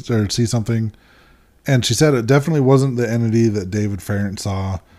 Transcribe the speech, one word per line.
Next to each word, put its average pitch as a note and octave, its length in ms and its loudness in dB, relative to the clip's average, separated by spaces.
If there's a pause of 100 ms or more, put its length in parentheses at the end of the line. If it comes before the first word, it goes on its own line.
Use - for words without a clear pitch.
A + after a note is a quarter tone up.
or G#2+ 200 0
see A#2+ 160 -2
something, A2+ 480 -2 (720)
and C3 180 2
she - 100 -2
said D3+ 200 2
it A#2 140 0
definitely C#3+ 340 2
wasn't C3 340 4
the A#2+ 160 -2
entity A#2 380 2
that G2+ 220 -4
David G#2 300 -2
Farrant G2+ 380 -4
saw. F#2+ 400 -4 (200)